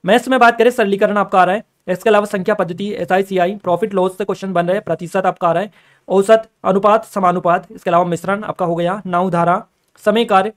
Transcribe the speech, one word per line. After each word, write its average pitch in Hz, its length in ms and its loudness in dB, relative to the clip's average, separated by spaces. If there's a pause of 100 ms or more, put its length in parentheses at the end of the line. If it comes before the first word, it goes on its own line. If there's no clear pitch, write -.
मैथ्स 233 220 2
में 262 120 0
बात 233 180 4
करें 233 140 4
सरलीकरण 208 460 0
आपका 196 240 2
आ - 20 6
रहा 180 120 0
है, 226 80 -6 (240)
इसके 180 220 -2
अलावा 208 160 2
संख्या 208 300 -2
पद्धति, 185 380 -6
एसआईसीआई, 185 640 -2
प्रॉफिट 196 380 -4
लॉस 185 240 -2
से 202 80 -6
क्वेश्चन 190 280 -8
बन 185 120 0
रहे 185 100 0
हैं, 214 80 -6
प्रतिशत 175 420 -4
आपका 180 220 -2
आ 170 40 2
रहा 165 120 0
है, 214 80 -10 (380)
औसत, 220 400 4 (140)
अनुपात, 202 420 2
समानुपात, 180 640 0
इसके - 180 -8
अलावा 175 160 2
मिश्रण 175 380 -4
आपका - 220 -6
हो 170 100 -2
गया, 175 320 -4
नाव 180 220 -2
धारा, 170 360 0 (400)
समय 220 200 2
कार्य 208 320 2